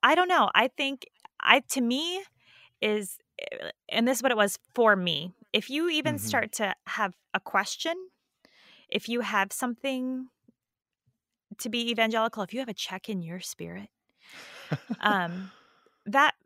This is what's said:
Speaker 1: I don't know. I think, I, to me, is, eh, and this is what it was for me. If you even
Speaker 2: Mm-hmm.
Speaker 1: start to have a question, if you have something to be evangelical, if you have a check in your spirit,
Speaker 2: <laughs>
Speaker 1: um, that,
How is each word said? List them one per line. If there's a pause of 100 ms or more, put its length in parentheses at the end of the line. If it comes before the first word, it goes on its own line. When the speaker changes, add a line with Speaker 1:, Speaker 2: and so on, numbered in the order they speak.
Speaker 1:
I
don't
know.
I
think, (360)
I, (120)
to
me, (580)
is, (240)
eh, (180)
and
this
is
what
it
was (160)
for
me. (180)
If
you
even
Speaker 2:
Mm-hmm.
Speaker 1:
start
to (120)
have (200)
a
question, (920)
if
you
have
something (1300)
to
be
evangelical,
if
you
have
a
check
in
your
spirit, (800)
Speaker 2:
<laughs>
Speaker 1:
um, (540)
that, (100)